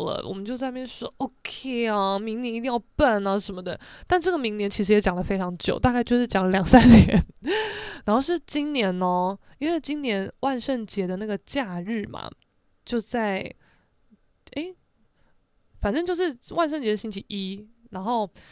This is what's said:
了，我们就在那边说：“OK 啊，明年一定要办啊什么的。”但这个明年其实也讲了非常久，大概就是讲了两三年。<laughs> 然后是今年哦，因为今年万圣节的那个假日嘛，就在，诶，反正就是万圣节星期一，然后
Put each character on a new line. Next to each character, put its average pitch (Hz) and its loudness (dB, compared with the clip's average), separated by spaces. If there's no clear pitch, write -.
了， - -4
我 190 -8
们 196 -12
就 233 -8
在 254 -6
那 254 -8
边 254 -10
说： - -12
“OK 247 -6
啊， 196 0
明 220 -6
年 240 -6
一 226 -6
定 254 -4
要 240 -2
办 214 4
啊 196 0
什 202 -6
么 185 -12
的。” 180 -8
但 359 2
这 330 0
个 349 0
明 220 -2
年 202 -2
其 202 -4
实 190 2
也 208 6
讲 185 0
了 180 -4
非 196 -2
常 180 -4
久， - -2
大 254 4
概 240 0
就 240 2
是 247 0
讲 190 0
了 185 2
两 196 2
三 226 10
年。 220 10
<laughs> 415 -6
然 208 2
后 247 4
是 339 -2
今 294 -4
年 190 0
哦， 180 0
因 311 -2
为 330 -2
今 294 -8
年 202 -4
万 262 -2
圣 240 -4
节 196 -6
的 185 -4
那 202 -8
个 208 -6
假 190 -6
日 208 -6
嘛， - -14
就 233 -4
在， 208 -4
诶， 359 -10
反 208 0
正 302 -2
就 349 -2
是 330 -2
万 330 0
圣 294 -6
节 214 0
星 214 -6
期 196 -12
一， 196 -10
然 190 -10
后 220 -2